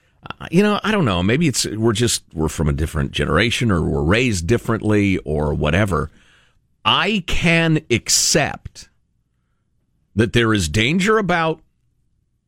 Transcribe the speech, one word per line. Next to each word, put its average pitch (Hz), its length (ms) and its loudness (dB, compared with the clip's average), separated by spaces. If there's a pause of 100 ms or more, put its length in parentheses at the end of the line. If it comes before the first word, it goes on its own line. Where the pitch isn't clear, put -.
(420)
I, - 100 -14
you 175 100 4
know, 208 220 0
I 208 80 -2
don't 196 140 0
know. 90 180 0
Maybe 139 240 2
it's, - 180 -2
we're 110 280 0
just, 110 300 -2 (100)
we're 78 160 -2
from 76 180 -2
a 73 60 2
different 71 380 -4
generation, 101 600 0
or 85 100 2
we're 73 220 -2
raised 101 420 0
differently, 104 760 0
or 73 340 -4
whatever. 76 580 0 (720)
I 165 440 0
can 165 520 2 (100)
accept - 1000 -2 (1300)
that 107 180 0
there 113 200 2
is 95 140 0
danger 165 500 2
about, 165 440 -2 (880)